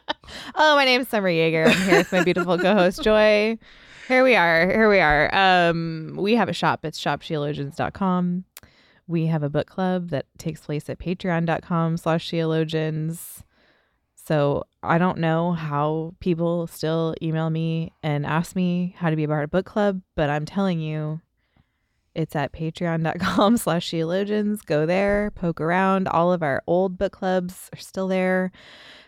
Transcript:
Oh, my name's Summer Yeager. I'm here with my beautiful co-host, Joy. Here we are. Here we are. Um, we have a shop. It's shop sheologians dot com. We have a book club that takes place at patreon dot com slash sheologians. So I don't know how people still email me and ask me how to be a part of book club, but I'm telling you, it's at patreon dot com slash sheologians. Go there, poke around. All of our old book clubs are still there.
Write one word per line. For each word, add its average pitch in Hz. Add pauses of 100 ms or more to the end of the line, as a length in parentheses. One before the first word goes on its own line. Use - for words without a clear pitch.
(580)
Oh, 302
my 285
name's 254
Summer 202
Yeager. 160
I'm 175
here 180
with -
my 180
beautiful 175
co-host, 190
Joy. 214 (500)
Here 254
we 254
are. 170
Here 220
we 202
are. 151
Um, 165
we 202
have 214
a -
shop. 151
It's 156
shop 147
sheologians 147
dot -
com. 180 (640)
We 165
have 160
a 143
book 147
club 185
that 143 (120)
takes 156
place 156
at 123
patreon 170
dot 165
com 165
slash 165
sheologians. 160 (720)
So 143 (180)
I 165
don't 180
know 165
how 160
people 170
still 160
email 160
me 160 (100)
and 147
ask 156
me 180
how 170
to 156
be 156
a 147
part 151
of 151
book 190
club, 202 (160)
but 147
I'm 151
telling 190
you, 156 (920)
it's 160
at 143
patreon 160
dot 160
com 196
slash 170
sheologians. 202
Go 151
there, 202
poke 170
around. 190
All 170
of 175
our 139
old 180
book 190
clubs 185
are -
still -
there. 185 (580)